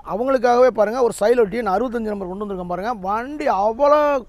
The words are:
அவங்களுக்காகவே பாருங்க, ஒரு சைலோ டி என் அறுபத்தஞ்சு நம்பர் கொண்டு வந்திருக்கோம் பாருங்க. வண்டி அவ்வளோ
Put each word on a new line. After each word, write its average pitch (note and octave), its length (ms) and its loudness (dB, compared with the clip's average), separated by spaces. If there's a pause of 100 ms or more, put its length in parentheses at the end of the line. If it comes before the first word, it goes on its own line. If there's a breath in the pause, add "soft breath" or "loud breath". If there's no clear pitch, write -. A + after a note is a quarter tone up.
அவங்களுக்காகவே B3 580 2
பாருங்க, A3+ 360 0
ஒரு A3 160 0
சைலோ A#3+ 240 4
டி G3 140 -2
என் A#3+ 100 -4
அறுபத்தஞ்சு A3 320 -2
நம்பர் G#3 280 -6
கொண்டு F#3+ 180 -8
வந்திருக்கோம் F#3 220 -8
பாருங்க. F3+ 260 -6
வண்டி A#3+ 560 -4
அவ்வளோ C4+ 800 2